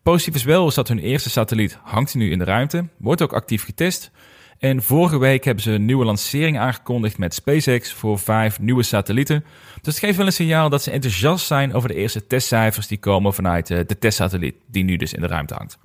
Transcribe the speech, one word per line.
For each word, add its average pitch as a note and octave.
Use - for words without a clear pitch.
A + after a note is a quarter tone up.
Positief E3+
is B2
wel, E3
is D3
dat C3
hun A#2
eerste A2
satelliet A2
hangt A#2+
nu A2
in F2
de F2
ruimte, C#3+
wordt D3
ook D3
actief -
getest. -
En C3
vorige D#3
week C3
hebben A2
ze A2
een G#2
nieuwe B2+
lancering C#3
aangekondigd A#2
met F2
SpaceX C#3
voor G#2+
vijf G#2+
nieuwe A#2+
satellieten. B2+
Dus D3+
het -
geeft G#3
wel G3
een F#3+
signaal D#3+
dat C#3
ze -
enthousiast C3
zijn C#3
over A#2+
de F#2
eerste G#2
testcijfers A2+
die G#2
komen G2
vanuit, F2
eh, F2
de G2
testsatelliet F2+
die F#2+
nu F#2
dus -
in -
de F2
ruimte D#2+
hangt. -